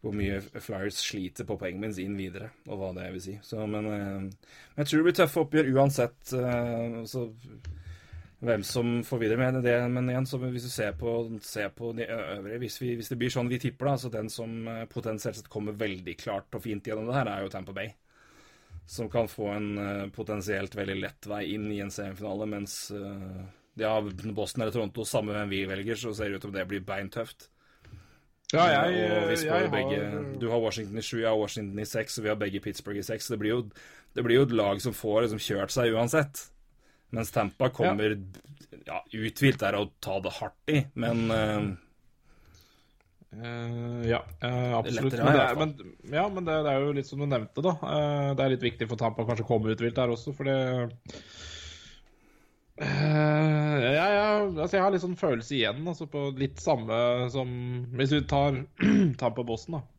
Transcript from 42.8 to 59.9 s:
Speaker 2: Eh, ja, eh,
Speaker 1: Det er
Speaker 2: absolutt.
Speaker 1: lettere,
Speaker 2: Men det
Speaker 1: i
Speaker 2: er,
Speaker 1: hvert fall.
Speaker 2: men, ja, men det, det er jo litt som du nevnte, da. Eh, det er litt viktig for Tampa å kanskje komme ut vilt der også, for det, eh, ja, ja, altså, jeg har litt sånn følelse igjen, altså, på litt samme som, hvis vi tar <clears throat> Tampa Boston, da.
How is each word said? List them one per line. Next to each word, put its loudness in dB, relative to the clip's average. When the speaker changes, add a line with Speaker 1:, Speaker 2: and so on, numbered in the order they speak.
Speaker 2:
Eh, -6
ja, 4
eh, -12
Speaker 1:
Det 0
er 0
Speaker 2:
absolutt. 2
Speaker 1:
lettere, 0
Speaker 2:
Men 8
det 10
Speaker 1:
i 8
Speaker 2:
er, 6
Speaker 1:
hvert 2
fall. 0
Speaker 2:
men, -14
ja, 4
men -4
det, 2
det 4
er 4
jo 0
litt -2
som -8
du 0
nevnte, 0
da. 4
Eh, 2
det 2
er 4
litt -2
viktig 0
for -2
Tampa 0
å -2
kanskje 0
komme 4
ut 0
vilt 0
der 4
også, -8
for -6
det, 4
eh, 4
ja, 4
ja, 6
altså, 0
jeg 6
har 6
litt 2
sånn -2
følelse 2
igjen, 2
altså, -6
på -2
litt -2
samme 2
som, -2
hvis 2
vi 4
tar 4
<clears throat> 6
Tampa 0
Boston, -4
da. -10